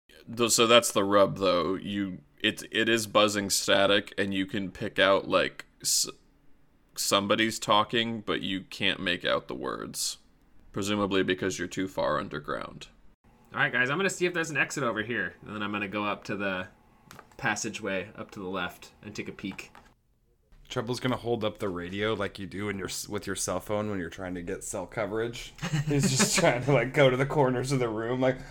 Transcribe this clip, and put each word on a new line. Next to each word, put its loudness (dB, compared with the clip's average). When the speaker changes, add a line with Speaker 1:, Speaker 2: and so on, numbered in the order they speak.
Speaker 1:
Th-, 2
so 6
that's 8
the 2
rub, 6
though. 2
You, -4
it, 0
it 2
is 2
buzzing 2
static, 2
and 0
you 0
can -6
pick -6
out, 4
like, 0
s-, 0
somebody's 2
talking, 2
but -2
you -4
can't -2
make -2
out 0
the -8
words. -6
Presumably 2
because -2
you're -6
too -4
far -2
underground. -8
Speaker 2:
All -2
right, 0
guys, 2
I'm -2
gonna 0
see -2
if 0
there's -2
an -6
exit -2
over 0
here, -4
and -10
then -6
I'm -4
gonna -2
go -4
up -4
to -6
the -4
passageway -4
up -12
to -14
the -8
left -8
and -14
take -10
a -10
peek. -12
Speaker 3:
Trouble's -4
gonna 0
hold -2
up -4
the -4
radio -2
like -4
you -10
do -4
in -4
your -4
s-, -8
with -6
your -4
cell -2
phone -2
when -4
you're -6
trying -8
to -6
get -8
cell -6
coverage. -4
<laughs> 0
He's 2
just 2
trying 4
to, 4
like, 4
go 8
to 4
the 2
corners 2
of 2
the 0
room, -2
like, 4